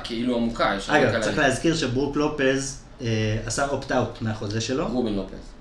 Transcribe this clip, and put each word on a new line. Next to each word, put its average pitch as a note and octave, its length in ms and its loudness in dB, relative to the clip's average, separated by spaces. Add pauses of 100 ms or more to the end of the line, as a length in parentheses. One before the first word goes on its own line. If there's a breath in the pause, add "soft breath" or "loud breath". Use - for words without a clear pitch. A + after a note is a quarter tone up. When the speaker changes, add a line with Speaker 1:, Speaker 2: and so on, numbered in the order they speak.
Speaker 1:
כאילו A#2+ 320 -2
עמוקה, A#2 400 0
יש G2 120 -6
הרבה D3 140 6
Speaker 2:
אגב, A#2+ 80 4
Speaker 1:
כאלה. A2+ 120 0
Speaker 2:
צריך G#2+ 160 0
להזכיר D#3 380 4
שברוק C#3 400 0
לופז, C#3 640 0 (180)
אה, B2 60 -6 (400)
עשה C#3 220 0
אופט-אוט B2+ 540 -2
מהחוזה G#2+ 380 -2
שלו. C#3 280 -2
Speaker 1:
רובין A#2 260 0
לופז. F#2+ 200 -4 (260)